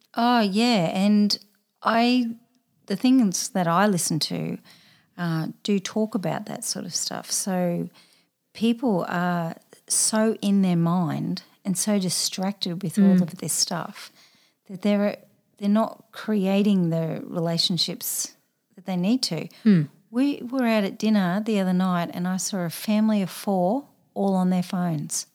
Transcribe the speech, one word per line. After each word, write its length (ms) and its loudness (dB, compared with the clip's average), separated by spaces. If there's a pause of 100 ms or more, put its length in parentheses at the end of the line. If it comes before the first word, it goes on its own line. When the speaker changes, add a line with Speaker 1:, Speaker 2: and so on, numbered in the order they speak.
(140)
Speaker 1:
Oh, 260 2
yeah, 520 2
and 460 2 (460)
I, 460 2 (560)
the 100 -2
things 540 2
that 180 0
I 180 2
listen 340 0
to, 380 -4 (580)
uh, 300 -4 (160)
do 160 0
talk 380 -4
about 300 -4
that 180 -10
sort 200 -8
of 120 -10
stuff. 340 -8
So 580 -2 (680)
people 540 0
are 460 -2 (320)
so 560 0
in 200 4
their 140 4
mind 680 0 (200)
and 140 -2
so 220 0
distracted 840 -4
with 160 -2
all 60 6 (140)
Speaker 2:
Mm. 40 6
Speaker 1:
of 160 -6
this 140 -6
stuff 580 -6 (580)
that 140 -12
they're, 360 2 (400)
they're 120 -2
not 420 2
creating 800 2
the 340 -2
relationships 1080 -2 (400)
that 100 -20
they 120 -4
need 260 2
to. 260 -4 (160)
Speaker 2:
Mm. 240 6 (220)
Speaker 1:
We 400 0
were 160 0
out 180 4
at 140 -6
dinner 460 2
the 160 0
other 120 2
night 400 0
and 160 -4
I 80 -2
saw 280 -6
a 60 -4
family 520 0
of 80 -4
four 560 -2 (260)
all 220 0
on 160 2
their 120 2
phones. 720 -4